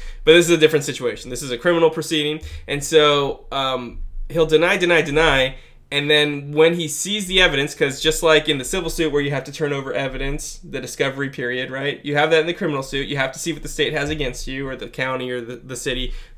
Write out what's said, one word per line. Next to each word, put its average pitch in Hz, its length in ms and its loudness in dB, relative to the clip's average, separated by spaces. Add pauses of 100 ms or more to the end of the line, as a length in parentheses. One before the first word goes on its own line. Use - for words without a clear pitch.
(260)
but 156 80 8
this 170 140 8
is 165 40 2
a 170 80 6
different 151 260 6
situation. 120 460 -6
This 123 120 -8
is 139 80 -6
a 120 80 -4
criminal 165 320 4
proceeding. 156 500 -4 (260)
And 143 160 -4
so, 147 680 4
um, 131 480 -4 (280)
he'll 156 180 2
deny, 160 300 6
deny, 175 260 4
deny. 139 540 2 (360)
And 143 160 -2
then 147 440 0
when 160 220 4
he 170 120 -4
sees 196 400 -4
the 185 140 2
evidence, 147 340 2
'cause 135 260 -2
just 156 220 0
like 156 260 4
in 147 100 0
the 127 60 -6
civil 170 260 -4
suit 160 220 0
where 147 100 0
you 139 100 -2
have 139 120 -4
to 147 80 -14
turn 147 200 -4
over 135 200 -6
evidence, 135 720 -6
the 143 180 -10
discovery 135 500 -4
period, 127 400 -4
right? 135 340 -6
You 143 100 -4
have 151 160 4
that 160 120 6
in 160 40 0
the 170 80 -2
criminal 147 300 -2
suit. 135 240 -4
You 143 80 -4
have 135 160 -2
to - 80 -14
see 165 120 -4
what 143 100 -8
the 147 60 -10
state 139 240 -2
has 147 160 -2
against 147 380 -6
you 135 220 -8
or 131 80 -8
the 104 100 -12
county 131 460 -4
or 123 80 -4
the, 117 160 -12
the 131 180 -14
city, 127 380 -4 (260)